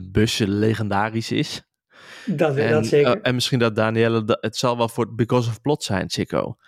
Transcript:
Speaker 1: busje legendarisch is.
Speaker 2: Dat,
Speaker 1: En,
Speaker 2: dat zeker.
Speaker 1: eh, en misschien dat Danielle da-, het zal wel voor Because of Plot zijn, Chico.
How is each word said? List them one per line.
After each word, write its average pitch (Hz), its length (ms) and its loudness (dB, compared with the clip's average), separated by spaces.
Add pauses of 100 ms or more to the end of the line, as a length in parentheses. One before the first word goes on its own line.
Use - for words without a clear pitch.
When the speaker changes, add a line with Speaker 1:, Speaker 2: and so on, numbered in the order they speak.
(120)
Speaker 1:
busje 107 360 2
legendarisch 107 840 0
is. 120 300 -4 (640)
Speaker 2:
Dat, 151 300 0
Speaker 1:
En, 113 160 2
Speaker 2:
dat 113 140 2
zeker. 143 260 4
Speaker 1:
eh, - 100 0
en 127 140 0
misschien 123 240 0
dat 113 160 2
Danielle 113 480 2
da-, 107 180 0
het 110 140 -4
zal 120 220 0
wel 117 120 0
voor 113 260 -4
Because 117 340 0
of 110 120 -8
Plot 147 220 -2
zijn, 95 260 -4
Chico. - 460 -4 (120)